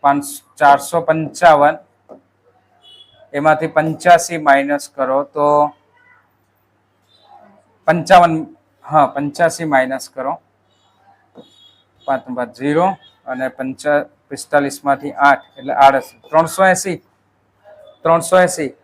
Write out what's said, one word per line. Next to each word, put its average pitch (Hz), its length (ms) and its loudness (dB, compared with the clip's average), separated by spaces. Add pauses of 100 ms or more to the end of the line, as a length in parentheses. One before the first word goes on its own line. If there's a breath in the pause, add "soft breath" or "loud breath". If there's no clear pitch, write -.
પાંચ-, 143 420 -2 (140)
ચારસો 143 440 2
પંચાવન, 156 760 2 (1600)
એમાંથી 156 340 0
પંચ્યાસી 160 720 0
માઇનસ 143 520 0
કરો 135 340 -4
તો 147 480 0 (2250)
પંચાવન, 165 720 2 (240)
હા, 151 240 0
પંચ્યાસી 147 600 -4
માઇનસ 131 440 -2
કરો, 135 320 -10 (1600)
પાંચ 135 220 -6
ને 123 80 -10
પાંચ 120 220 -10
ઝીરો 160 400 -2 (280)
અને 131 240 -8
પંચા-, 139 560 -4 (240)
પિસ્તાલીસ 143 540 -4
માંથી 139 280 -4
આઠ 139 280 2 (180)
એટલે 131 160 -8
આડત્રીસ. 135 560 2
ત્રણસો 160 360 0
એંસી, 175 320 -2 (1040)
ત્રણસો 170 360 2
એંસી 160 460 0